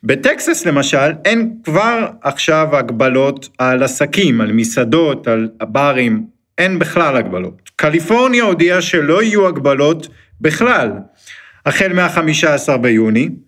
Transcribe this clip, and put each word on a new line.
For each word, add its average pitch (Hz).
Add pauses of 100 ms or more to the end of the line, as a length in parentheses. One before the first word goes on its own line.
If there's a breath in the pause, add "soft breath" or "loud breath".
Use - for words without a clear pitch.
בטקסס, 285
למשל, 143 (140)
אין 226 (100)
כבר 220 (140)
עכשיו 151
הגבלות 131
על 127
עסקים, 139
על 107
מסעדות, 123
על 113 (120)
ברים, 120 (340)
אין 180
בכלל 156
הגבלות. 92
קליפורניה 233
הודיעה 180
שלא 165
יהיו 208
הגבלות 147 (340 soft breath)
בכלל, 156 (760 loud breath)
החל 180
מהחמישה 165
עשר 139
ביוני. 117 (180)